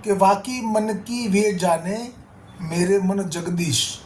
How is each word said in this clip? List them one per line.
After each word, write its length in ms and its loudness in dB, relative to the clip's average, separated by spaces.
કે 80 -6
"વાકી 500 2
મન 380 -2
કી 300 -6
વે 240 4
જાને, 580 -2
મેરે 380 2
મન 240 0
જગદીશ." 840 -2